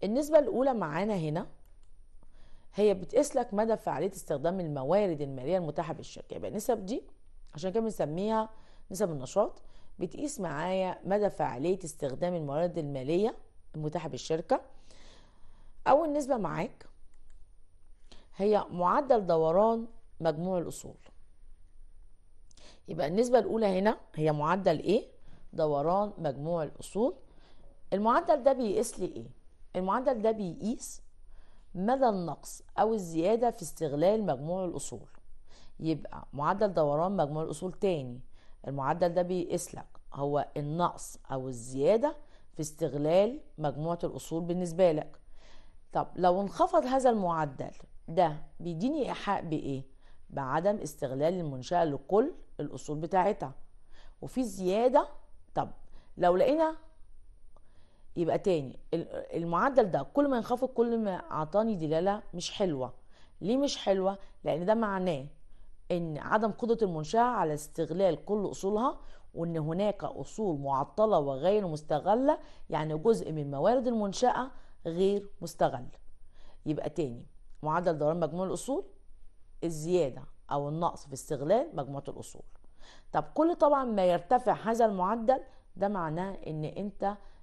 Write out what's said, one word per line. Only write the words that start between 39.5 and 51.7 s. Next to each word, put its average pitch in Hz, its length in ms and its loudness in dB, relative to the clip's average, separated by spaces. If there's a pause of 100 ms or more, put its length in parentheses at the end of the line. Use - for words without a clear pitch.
لك - 120 -12 (280)
هو 143 420 0
النقص 156 640 -2 (140)
أو 131 160 -4
الزيادة 135 680 2 (380)
في - 60 -6
استغلال 160 800 2 (180)
مجموعة 156 460 -2
الأصول - 380 -4
بالنسبة 175 500 4
لك. - 280 -4 (720)
طب 151 140 0 (100)
لو 180 240 6
انخفض 302 460 2
هذا 254 240 6
المعدل، 165 600 0 (380)
ده 165 280 4 (240)
بيديني 190 480 -2
إيحاء 185 340 -2
بإيه؟ 139 400 -2 (480)
بعدم 160 460 2
استغلال 147 580 0
المنشأة 165 500 0